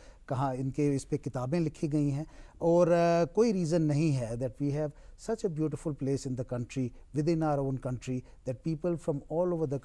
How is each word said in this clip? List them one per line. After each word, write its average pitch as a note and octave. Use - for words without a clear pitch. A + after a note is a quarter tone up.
कहाँ C3
इनके C3+
इस C3
पे -
किताबें C3
लिखी D#3
गई C#3+
हैं। C#3+
और, E3+
अ, E3+
कोई A3
रीज़न F3
नहीं D3+
है A#2+
that B2
we C#3+
have D3
such A3
a D3
beautiful D3+
place C#3
in B2+
the B2+
country, B2
within D#3
our D3
own C3+
country, B2+
that B2+
people D#3+
from D3+
all F3
over D#3+
the C3